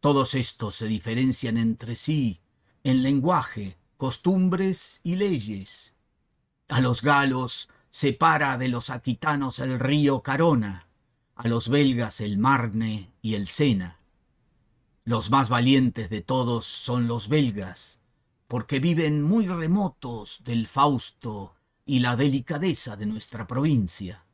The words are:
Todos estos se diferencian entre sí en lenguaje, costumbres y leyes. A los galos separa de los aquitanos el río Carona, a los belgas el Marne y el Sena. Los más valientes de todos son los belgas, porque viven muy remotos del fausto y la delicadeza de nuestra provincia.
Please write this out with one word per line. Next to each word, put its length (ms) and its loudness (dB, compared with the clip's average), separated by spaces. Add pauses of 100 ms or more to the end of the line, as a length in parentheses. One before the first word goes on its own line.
Todos 320 4
estos 400 -4
se 120 -6
diferencian 680 0
entre 400 -2
sí 460 0 (420)
en 200 2
lenguaje, 720 0 (180)
costumbres 1040 0
y 140 -4
leyes. 800 -4 (720)
A 140 2
los 200 2
galos 680 0 (200)
separa 680 2
de 100 -2
los 220 -2
aquitanos 720 -2
el 200 -2
río 420 2
Carona, 680 0 (460)
a 120 -4
los 220 -2
belgas 500 2
el 180 -2
Marne 840 0
y 140 -2
el 120 -4
Sena. 540 0 (1040)
Los 240 -2
más 180 4
valientes 640 2
de 100 -4
todos 460 0
son 420 -2
los 220 -4
belgas, 720 -2 (480)
porque 320 -4
viven 420 2
muy 240 2
remotos 960 -4
del 240 -2
fausto 880 -2 (300)
y 160 2
la 160 0
delicadeza 800 -2
de 80 -6
nuestra 420 -8
provincia. 880 0